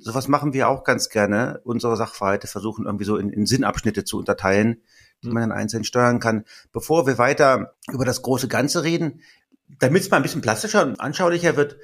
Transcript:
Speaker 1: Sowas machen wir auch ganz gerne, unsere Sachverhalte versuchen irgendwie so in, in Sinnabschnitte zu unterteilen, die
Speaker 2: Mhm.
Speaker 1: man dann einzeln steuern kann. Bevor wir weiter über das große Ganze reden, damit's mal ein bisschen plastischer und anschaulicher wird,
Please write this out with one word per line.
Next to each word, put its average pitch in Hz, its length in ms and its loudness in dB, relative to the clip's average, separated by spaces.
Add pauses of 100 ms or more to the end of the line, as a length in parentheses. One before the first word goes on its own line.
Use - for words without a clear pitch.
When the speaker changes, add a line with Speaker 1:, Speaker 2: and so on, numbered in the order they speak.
Speaker 1:
Sowas 127 260 -4
machen 139 260 2
wir 123 160 2
auch 135 140 -2
ganz - 260 0
gerne, 107 540 0
unsere 117 340 -2
Sachverhalte 101 480 -2
versuchen 107 400 -8
irgendwie 104 200 -6
so 104 120 0
in, 98 140 -4
in 104 160 -2
Sinnabschnitte 107 560 0
zu - 160 -8
unterteilen, 101 640 0 (400)
die 120 60 -10
Speaker 2:
Mhm. 117 40 -4
Speaker 1:
man 117 160 -2
dann - 20 -2
einzeln 107 320 -6
steuern 123 360 2
kann. 110 240 0 (280)
Bevor 151 360 0
wir 127 100 2
weiter 131 560 4 (180)
über 123 140 -4
das 123 160 -2
große 127 260 -2
Ganze 139 360 -2
reden, 165 380 -2 (580)
damit's 147 320 2
mal 185 60 4
ein 139 60 2
bisschen 156 180 -4
plastischer 214 440 0
und 123 140 -6
anschaulicher 170 580 0
wird, 143 260 0